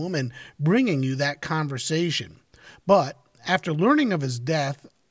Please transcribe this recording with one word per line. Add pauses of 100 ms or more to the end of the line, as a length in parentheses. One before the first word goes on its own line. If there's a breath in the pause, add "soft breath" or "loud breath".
him
and (280 loud breath)
bringing
you
that
conversation. (440 loud breath)
But (300)
after
learning
of
his
death, (240)